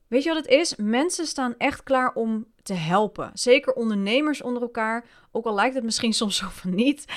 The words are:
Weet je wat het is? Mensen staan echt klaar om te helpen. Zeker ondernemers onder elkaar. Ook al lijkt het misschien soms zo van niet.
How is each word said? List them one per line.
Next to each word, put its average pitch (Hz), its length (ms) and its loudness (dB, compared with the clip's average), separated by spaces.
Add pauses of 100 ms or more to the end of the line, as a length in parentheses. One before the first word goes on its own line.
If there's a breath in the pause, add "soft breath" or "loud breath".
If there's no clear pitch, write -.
Weet 262 160 2
je 330 60 0
wat 320 160 0
het - 80 2
is? 320 240 4
Mensen 269 500 0
staan 254 320 -4
echt - 240 -2
klaar 254 300 0
om 220 340 -2 (160)
te 196 120 -8
helpen. 175 600 0
Zeker 262 380 4
ondernemers 226 720 0
onder 240 200 -4
elkaar. 233 420 -4 (280 soft breath)
Ook 226 120 -4
al 220 100 -2
lijkt 233 200 2
het 254 100 -4
misschien 226 280 0
soms 208 240 0
zo 190 120 -4
van 185 260 -6
niet. 262 300 2 (120 loud breath)